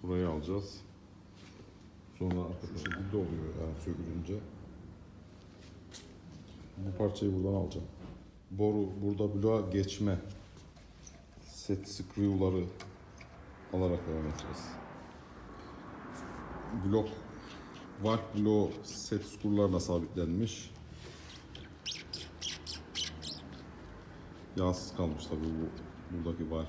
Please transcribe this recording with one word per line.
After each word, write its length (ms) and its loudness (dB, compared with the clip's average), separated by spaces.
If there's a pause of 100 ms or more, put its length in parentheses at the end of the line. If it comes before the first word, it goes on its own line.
Burayı 260 4
alacağız. 520 0 (1400)
Sonra 280 2 (140)
şu 160 -6
şekilde 400 -2
oluyor 440 0
yani 140 -2 (100)
sökülünce. 480 -2 (2500)
Bu 200 -2
parçayı 380 4
buradan 240 4
alacağım. 280 0 (640)
Boru 380 6 (120)
burada 420 4
bloğa 280 6
geçme. 480 4 (1300)
Set 420 -2
screw'ları 760 4 (1080)
alarak 340 4
devam 200 0
edeceğiz. 320 -4 (2250)
Blok, 240 8 (920)
valve 200 6 (140)
bloğu 360 8 (120)
set 420 -2
screw'larla 540 6
sabitlenmiş. 920 2 (3750)
Yağsız 400 2
kalmış 280 2
tabii 200 -2
bu, 240 0 (480)
buradaki 340 0
valve 180 0